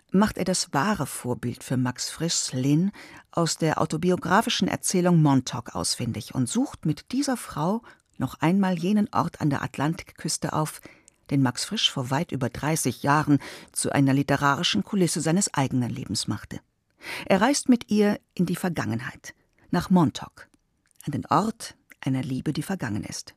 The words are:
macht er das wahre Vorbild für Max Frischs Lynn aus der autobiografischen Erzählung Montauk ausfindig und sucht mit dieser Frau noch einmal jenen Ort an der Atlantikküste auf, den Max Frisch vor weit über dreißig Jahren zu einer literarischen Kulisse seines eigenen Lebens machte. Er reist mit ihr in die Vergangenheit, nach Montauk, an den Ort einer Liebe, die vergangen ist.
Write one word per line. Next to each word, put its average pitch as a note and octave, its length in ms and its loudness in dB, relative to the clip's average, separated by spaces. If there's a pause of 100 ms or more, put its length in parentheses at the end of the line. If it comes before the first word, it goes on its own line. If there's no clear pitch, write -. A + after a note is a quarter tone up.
(100)
macht G3+ 260 2
er F#3+ 80 -4
das - 300 -2
wahre D#3 320 0
Vorbild - 560 -6
für - 140 -4
Max B2 340 -2
Frischs - 420 -4
Lynn D3 380 2 (400)
aus E3 260 0
der D#3 240 0
autobiografischen F3+ 880 2
Erzählung F3 540 4
Montauk C3+ 520 2
ausfindig A2 600 -4
und B2+ 140 0
sucht - 360 -4
mit - 280 -4
dieser C4+ 240 0
Frau F#3 460 -4 (360)
noch - 220 -4
einmal F#3 360 2
jenen E3+ 360 0
Ort - 280 -2
an D#3 80 0
der C#3 140 0
Atlantikküste - 920 -6
auf, - 300 -4 (480)
den C#3 120 4
Max B2+ 220 0
Frisch - 260 -2
vor B2+ 200 -6
weit C#3+ 220 -2
über B2+ 180 -2
dreißig C#3+ 520 -2
Jahren C#3+ 360 4 (340)
zu - 200 -2
einer C3+ 200 4
literarischen C#3+ 680 2
Kulisse F3+ 380 0
seines D#3+ 340 0
eigenen B2 360 0
Lebens - 360 -6
machte. - 340 -6 (640)
Er F#3 160 2
reist C4 300 2
mit A#3+ 200 2
ihr G#3 300 4 (140)
in F3 120 2
die F3 100 -4
Vergangenheit, B2 760 -4 (380)
nach F3 200 0
Montauk, - 580 2 (560)
an D3 80 -4
den C3+ 140 -4
Ort - 500 -2 (240)
einer C3 220 -2
Liebe, C3 300 -4
die D3 100 -4
vergangen A2 420 -6
ist. - 320 -12